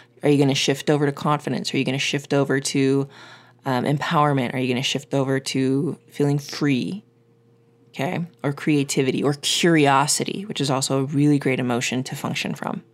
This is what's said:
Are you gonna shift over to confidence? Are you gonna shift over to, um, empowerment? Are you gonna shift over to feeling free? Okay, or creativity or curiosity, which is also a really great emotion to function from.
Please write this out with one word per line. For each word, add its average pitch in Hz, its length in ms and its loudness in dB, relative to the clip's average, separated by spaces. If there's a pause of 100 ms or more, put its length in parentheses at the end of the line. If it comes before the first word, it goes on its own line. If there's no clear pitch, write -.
(240)
Are 147 60 4
you 147 80 6
gonna 139 160 4
shift 143 360 -2
over 147 160 2
to 143 80 0
confidence? 147 600 -4
Are 131 40 0
you 131 80 0
gonna 131 120 -2
shift 143 360 -4
over 139 260 2
to, 139 480 0 (580)
um, 127 200 0
empowerment? 147 680 2
Are 135 60 -4
you 127 80 -2
gonna 123 160 -2
shift - 300 -4
over 135 260 0
to 135 580 -2 (120)
feeling 143 280 0
free? 143 680 -2 (840)
Okay, - 300 -4 (240)
or 143 100 0
creativity 143 680 0
or 147 120 2
curiosity, 143 1120 2
which 120 160 -6
is 139 80 0
also 135 300 0
a 135 60 0
really 147 340 4
great 131 200 0
emotion 123 440 -2
to 143 120 -8
function - 400 -4
from. - 280 -8 (100)